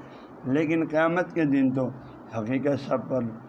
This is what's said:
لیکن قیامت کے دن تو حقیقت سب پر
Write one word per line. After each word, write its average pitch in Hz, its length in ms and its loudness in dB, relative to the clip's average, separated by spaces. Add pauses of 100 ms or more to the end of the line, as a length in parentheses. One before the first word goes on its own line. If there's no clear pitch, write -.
(440)
لیکن 156 460 2
قیامت 165 440 2
کے 165 100 4
دن 135 260 4
تو 127 180 2 (500)
حقیقت 135 420 0
سب 131 280 -2
پر 131 140 0 (260)